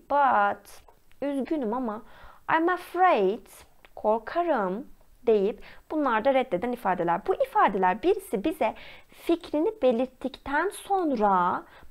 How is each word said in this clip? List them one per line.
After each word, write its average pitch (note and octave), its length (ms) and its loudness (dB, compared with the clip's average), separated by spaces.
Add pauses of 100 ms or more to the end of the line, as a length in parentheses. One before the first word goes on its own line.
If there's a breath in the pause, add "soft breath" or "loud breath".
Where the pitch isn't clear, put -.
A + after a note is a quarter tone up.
but... A#3 760 0 (400)
Üzgünüm C#4 520 -4
ama... A#3+ 280 -6 (460 loud breath)
I'm E4 200 2
afraid, E4+ 760 2 (480)
korkarım. A3+ 920 -2 (400)
deyip G#3+ 360 2 (280 loud breath)
bunlar B3+ 340 0
da C4+ 100 4
reddeden B3 380 -2
ifadeler. F3+ 540 -2
Bu F#4 80 0
ifadeler A3 680 0
birisi E4 420 -2
bize A#3+ 300 -2 (340 loud breath)
fikrini E4+ 640 -2 (100)
belirttikten C4 880 -2
sonra, G#3 920 0 (280 loud breath)